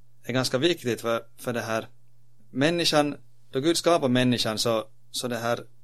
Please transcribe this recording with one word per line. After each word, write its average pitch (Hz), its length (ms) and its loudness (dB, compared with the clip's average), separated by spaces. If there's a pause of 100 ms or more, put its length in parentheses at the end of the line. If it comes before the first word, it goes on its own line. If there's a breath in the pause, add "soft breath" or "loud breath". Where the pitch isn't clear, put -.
(240)
är 123 80 -6
ganska 127 260 0
viktigt 135 420 0
för, 117 220 0 (160)
för 123 140 -4
det 117 80 -2
här 113 260 -2 (640)
människan, 151 640 2 (360)
då 135 80 0
Gud 165 160 4
skapar 165 320 4
människan 123 500 4
så, 113 260 2 (260)
så - 180 -6
det 120 100 -2
här, 117 260 0 (200)